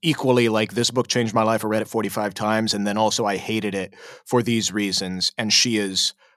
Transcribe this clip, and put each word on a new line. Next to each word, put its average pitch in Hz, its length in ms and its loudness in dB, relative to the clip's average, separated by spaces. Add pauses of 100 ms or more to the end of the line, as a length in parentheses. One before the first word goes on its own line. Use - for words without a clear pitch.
equally, 127 480 4
like, 110 240 0
"This 117 180 0
book 123 160 0
changed 113 260 0
my 113 100 4
life. 110 220 2
I - 20 -2
read 107 140 0
it 107 60 -4
forty-five 104 460 -2
times. 110 400 0
And 101 140 -2
then 104 100 -2
also, 110 280 2
I 101 120 0
hated 104 380 -2
it 95 180 -6 (320)
for 123 160 2
these 113 300 0
reasons." 92 680 -2
And 110 140 -2
she 113 260 2
is 98 360 -2 (240)